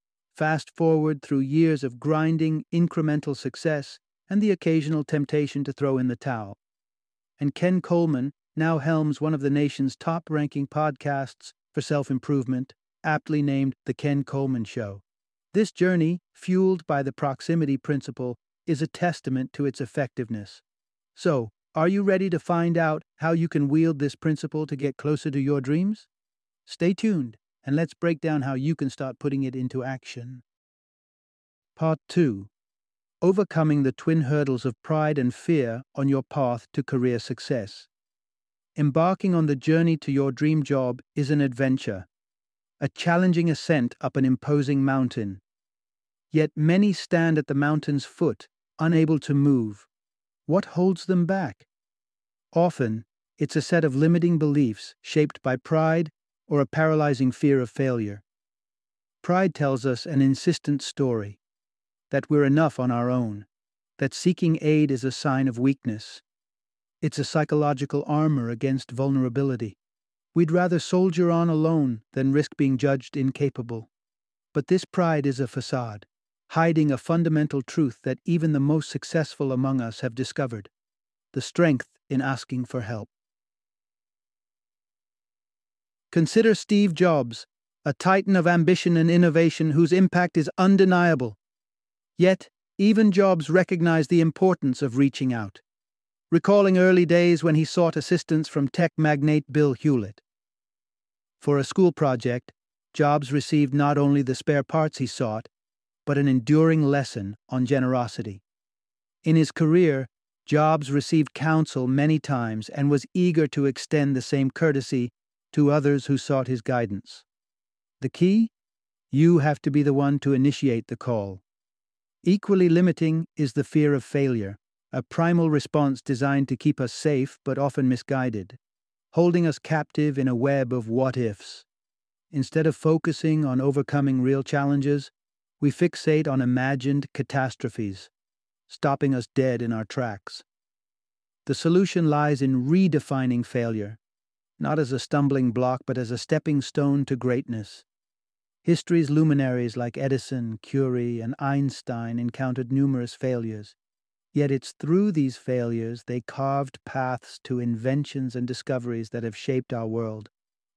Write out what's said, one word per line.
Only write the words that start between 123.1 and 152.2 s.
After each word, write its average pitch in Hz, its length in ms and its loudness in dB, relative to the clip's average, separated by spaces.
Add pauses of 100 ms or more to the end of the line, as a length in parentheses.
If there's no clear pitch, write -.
is 147 160 -2
the 143 100 -2
fear 147 300 2
of 131 100 -2
failure, 120 540 -2 (340)
a 127 120 -6
primal 165 480 2
response 143 500 0
designed 139 460 0
to 131 100 -4
keep 147 240 0
us 123 100 -4
safe 139 540 -2
but 135 140 -4
often 139 280 0
misguided, 127 680 -4 (540)
holding 175 340 2
us 151 140 -2
captive 151 580 -2
in 135 100 0
a 123 80 0
web 131 380 0
of 113 160 -4
what-ifs. 123 720 -4 (680)
Instead 156 340 0
of 156 100 2
focusing 156 680 0
on 127 160 0
overcoming 139 640 0
real 135 180 2
challenges, 143 680 -2 (500)
we 147 80 4
fixate 156 580 0
on 135 140 0
imagined 131 720 0
catastrophes, 123 960 -6 (580)
stopping 139 460 -2
us 123 220 -4
dead 127 260 0
in 117 100 -4
our 110 140 -4
tracks. - 580 -8 (1000)
The 143 80 -4
solution 170 560 2
lies 147 320 2
in 131 240 0
redefining 139 800 0
failure, 110 540 -6 (580)
not 151 220 -2
as 127 120 -2
a 135 60 -2
stumbling 139 540 0
block 127 340 -2
but 131 120 -4
as 120 120 -6
a 120 80 -6
stepping 156 460 -2
stone 143 420 0
to 135 100 -4
greatness. 120 680 -4 (800)
History's 170 480 0
luminaries 135 680 2
like 120 180 -6
Edison, 127 680 -4
Curie, 123 580 -2
and 117 160 -6
Einstein 127 800 -4
encountered 123 540 -4